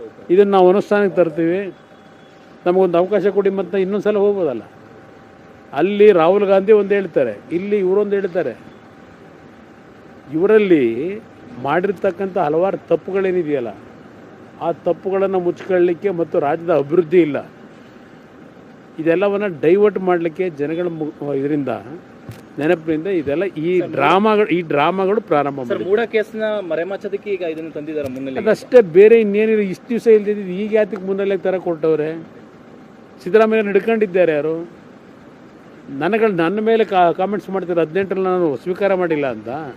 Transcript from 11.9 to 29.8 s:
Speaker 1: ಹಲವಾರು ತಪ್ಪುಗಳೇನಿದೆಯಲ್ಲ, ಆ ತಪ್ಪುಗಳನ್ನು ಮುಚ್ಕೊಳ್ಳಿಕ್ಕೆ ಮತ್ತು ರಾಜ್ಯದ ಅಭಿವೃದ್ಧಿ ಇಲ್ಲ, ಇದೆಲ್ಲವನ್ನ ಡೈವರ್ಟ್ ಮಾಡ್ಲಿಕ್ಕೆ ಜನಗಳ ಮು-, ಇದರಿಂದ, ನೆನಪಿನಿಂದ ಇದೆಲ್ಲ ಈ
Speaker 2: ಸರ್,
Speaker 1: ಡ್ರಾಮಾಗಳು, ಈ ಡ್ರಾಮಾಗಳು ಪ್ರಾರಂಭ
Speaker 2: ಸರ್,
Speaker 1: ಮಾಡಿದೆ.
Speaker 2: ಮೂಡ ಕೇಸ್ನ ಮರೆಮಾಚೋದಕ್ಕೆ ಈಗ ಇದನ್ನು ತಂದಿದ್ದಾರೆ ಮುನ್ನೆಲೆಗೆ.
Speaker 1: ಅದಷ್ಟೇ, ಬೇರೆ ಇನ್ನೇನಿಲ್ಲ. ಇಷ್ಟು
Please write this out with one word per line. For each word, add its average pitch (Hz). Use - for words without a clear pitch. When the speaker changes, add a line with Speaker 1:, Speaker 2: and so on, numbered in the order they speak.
Speaker 1:
ಹಲವಾರು 165
ತಪ್ಪುಗಳೇನಿದೆಯಲ್ಲ, 170
ಆ 165
ತಪ್ಪುಗಳನ್ನು 190
ಮುಚ್ಕೊಳ್ಳಿಕ್ಕೆ 175
ಮತ್ತು 170
ರಾಜ್ಯದ 165
ಅಭಿವೃದ್ಧಿ 160
ಇಲ್ಲ, 139
ಇದೆಲ್ಲವನ್ನ 190
ಡೈವರ್ಟ್ 196
ಮಾಡ್ಲಿಕ್ಕೆ 180
ಜನಗಳ 160
ಮು-, 156
ಇದರಿಂದ, 139
ನೆನಪಿನಿಂದ 160
ಇದೆಲ್ಲ 160
ಈ 175
Speaker 2:
ಸರ್, -
Speaker 1:
ಡ್ರಾಮಾಗಳು, 202
ಈ 165
ಡ್ರಾಮಾಗಳು 180
ಪ್ರಾರಂಭ 143
Speaker 2:
ಸರ್, 127
Speaker 1:
ಮಾಡಿದೆ. -
Speaker 2:
ಮೂಡ 208
ಕೇಸ್ನ 214
ಮರೆಮಾಚೋದಕ್ಕೆ 190
ಈಗ 190
ಇದನ್ನು 160
ತಂದಿದ್ದಾರೆ 151
ಮುನ್ನೆಲೆಗೆ. 131
Speaker 1:
ಅದಷ್ಟೇ, 226
ಬೇರೆ 208
ಇನ್ನೇನಿಲ್ಲ. 214
ಇಷ್ಟು 190